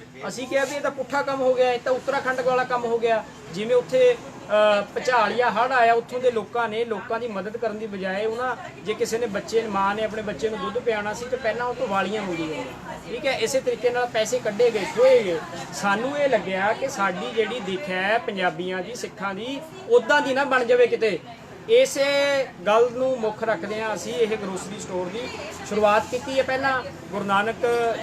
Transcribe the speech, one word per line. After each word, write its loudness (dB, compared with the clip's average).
ਅਸੀਂ -8
ਕਿਹਾ 2
ਵੀ -4
ਇਹ -4
ਤਾਂ 0
ਪੁੱਠਾ -2
ਕੰਮ -2
ਹੋ 4
ਗਿਆ, 4
ਇਹ -2
ਤਾਂ -2
ਉੱਤਰਾਖੰਡ 0
ਵਾਲਾ 2
ਕੰਮ 0
ਹੋ 0
ਗਿਆ। 2
ਜਿਵੇਂ 0
ਉੱਥੇ, 6
ਅ, 0
ਭੁਚਾਲ 2
ਜਾਂ 2
ਹੜ੍ਹ 2
ਆਇਆ, 6
ਉੱਥੋਂ 0
ਦੇ 4
ਲੋਕਾਂ -2
ਨੇ -2
ਲੋਕਾਂ -4
ਦੀ -4
ਮਦਦ -8
ਕਰਨ -2
ਦੀ -6
ਬਜਾਏ -4
ਉਹਨਾਂ, -2
ਜੇ -2
ਕਿਸੇ -2
ਨੇ 0
ਬੱਚੇ, -2
ਮਾਂ 0
ਨੇ -2
ਆਪਣੇ -4
ਬੱਚੇ -4
ਨੂੰ -4
ਦੁੱਧ -4
ਪਿਆਉਣਾ -2
ਸੀ -8
ਤੇ 0
ਪਹਿਲਾਂ -2
ਉਹ -2
ਤੋਂ -2
ਵਾਲੀਆਂ 0
ਮੰਗੀਆਂ। -4
ਠੀਕ -6
ਹੈ, 0
ਇਸੇ 0
ਤਰੀਕੇ 0
ਨਾਲ 0
ਪੈਸੇ 0
ਕੱਢੇ 2
ਗਏ, -2
ਖੋਏ 6
ਗਏ। 0
ਸਾਨੂੰ 0
ਇਹ 2
ਲੱਗਿਆ 0
ਕਿ -4
ਸਾਡੀ -2
ਜਿਹੜੀ 0
ਦਿੱਖ -6
ਹੈ 0
ਪੰਜਾਬੀਆਂ -2
ਦੀ, -10
ਸਿੱਖਾਂ -8
ਦੀ, -8
ਉੱਦਾਂ 6
ਦੀ 0
ਨਾ 2
ਬਣ 2
ਜਾਵੇ 6
ਕਿਤੇ। 0
ਇਸੇ 4
ਗੱਲ 6
ਨੂੰ 0
ਮੁੱਖ -2
ਰੱਖਦਿਆਂ -2
ਅਸੀਂ -6
ਇਹ 2
ਗਰੋਸਰੀ -8
ਸਟੋਰ -4
ਦੀ -6
ਸ਼ੁਰੂਆਤ 4
ਕੀਤੀ -2
ਹੈ। 4
ਪਹਿਲਾਂ 0
ਗੁਰੂ -4
ਨਾਨਕ 2